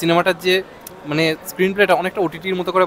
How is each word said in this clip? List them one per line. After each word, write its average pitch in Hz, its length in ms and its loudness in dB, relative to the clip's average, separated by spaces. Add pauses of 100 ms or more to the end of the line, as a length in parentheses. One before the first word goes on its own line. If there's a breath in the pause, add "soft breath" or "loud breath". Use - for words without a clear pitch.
সিনেমাটার 170 440 2
যে 185 80 2 (560)
মানে 151 140 0 (260)
স্ক্রিন 190 260 0
প্লেটা 196 260 4
অনেকটা 185 240 -4
ওটিটির 170 340 -4
মতো 180 160 -6
করে 185 120 4